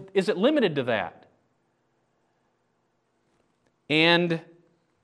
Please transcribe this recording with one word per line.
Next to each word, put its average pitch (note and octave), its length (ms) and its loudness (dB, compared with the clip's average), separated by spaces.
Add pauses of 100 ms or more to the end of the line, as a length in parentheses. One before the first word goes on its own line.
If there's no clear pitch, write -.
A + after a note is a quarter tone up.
(140)
is G3 160 0
it E3 80 -2
limited A3+ 380 0
to C3+ 80 -2
that? G#2 420 -4 (2750)
And E3 500 2 (640)